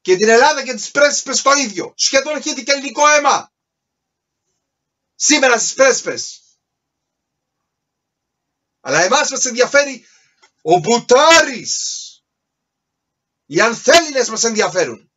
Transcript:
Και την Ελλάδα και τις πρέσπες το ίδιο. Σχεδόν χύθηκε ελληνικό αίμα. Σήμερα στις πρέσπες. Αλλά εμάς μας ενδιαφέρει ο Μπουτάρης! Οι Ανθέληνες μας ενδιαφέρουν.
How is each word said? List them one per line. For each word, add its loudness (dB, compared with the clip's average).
Και 2
την 0
Ελλάδα 4
και -8
τις -12
πρέσπες 0
το 2
ίδιο. -4
Σχεδόν -2
χύθηκε -6
ελληνικό 0
αίμα. 0
Σήμερα 2
στις -6
πρέσπες. -2
Αλλά 0
εμάς 0
μας -6
ενδιαφέρει -2
ο 2
Μπουτάρης! 2
Οι -4
Ανθέληνες 0
μας -6
ενδιαφέρουν. -4